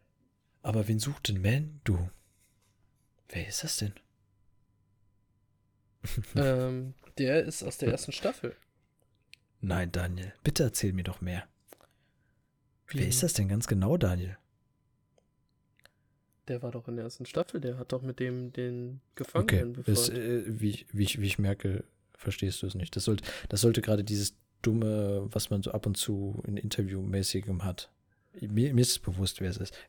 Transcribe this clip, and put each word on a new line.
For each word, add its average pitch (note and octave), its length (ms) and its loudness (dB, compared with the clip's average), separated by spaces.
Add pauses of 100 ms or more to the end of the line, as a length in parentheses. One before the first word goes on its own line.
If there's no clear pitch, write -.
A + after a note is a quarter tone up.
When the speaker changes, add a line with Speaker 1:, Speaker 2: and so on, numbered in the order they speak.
(640)
Speaker 1:
Aber G#2+ 240 2
wen A2 120 2
sucht - 300 -6
denn F#2+ 120 -2
Mando? A2+ 680 2 (1200)
Wer F2 180 -6
ist - 160 -4
das - 140 -4
denn? G2+ 160 -2 (2000)
<laughs> - 320 -4
Speaker 2:
Ähm, C3 580 2 (240)
der C#3 260 2
ist - 200 -6
aus C#3+ 140 -6
der A#2 120 2
ersten C3+ 220 -2
Staffel. - 440 -4 (1080)
Speaker 1:
Nein, F2+ 300 0
Daniel, F2+ 420 -4 (100)
bitte D3+ 200 2
erzähl G#2 300 2
mir F2+ 100 -2
doch F#2 180 -6
mehr. F2+ 260 -4 (1400)
Speaker 2:
Wie? C#3 120 -4
Speaker 1:
Wer B2+ 80 4
ist B2 160 2
das E3+ 100 2
denn G2+ 140 4
ganz G2+ 200 0
genau, G#2+ 300 4
Daniel? F#2 400 0 (2000)
Speaker 2:
Der B2 140 -4
war A#2+ 100 -6
doch A#2+ 160 -10
in A#2+ 80 -6
der A#2 100 -6
ersten A#2+ 200 -10
Staffel, - 340 -4
der B2+ 180 -4
hat B2 140 -8
doch C3 120 -2
mit C3 160 -6
dem B2 340 -4
den B2 480 -6 (140)
Gefangenen A#2+ 580 2
Speaker 1:
Okay, B2 180 0
ist, - 180 6
Speaker 2:
befreit. A#2 100 -2
Speaker 1:
äh, A#2 240 0 (180)
wie G#2 80 4
ich, - 220 -6
wie G2+ 120 4
ich, - 180 0
wie G2+ 40 2
ich G2 140 0
merke, G2 440 0 (320)
verstehst - 460 -2
du G2+ 60 -4
es F#2 80 -6
nicht. F2+ 200 -4
Das G2 100 -2
sollte, G#2+ 180 2 (260)
das G2 120 0
sollte A#2 200 6
gerade G#2 220 2
dieses G2+ 320 0 (260)
dumme, G#2+ 720 2
was - 180 -2
man G2 140 2
so - 80 -4
ab - 160 -2
und G2+ 100 0
zu G2 480 -2
in G2+ 120 -4
Interviewmäßigem F#2+ 1040 -2
hat. - 280 -6 (500)
Mir, A2+ 320 2
mir A#2+ 80 8
ist B2 100 6
es - 80 0
bewusst, F#2 420 -2
wer F#2 80 0
es - 80 -4
ist. - 180 -8 (140)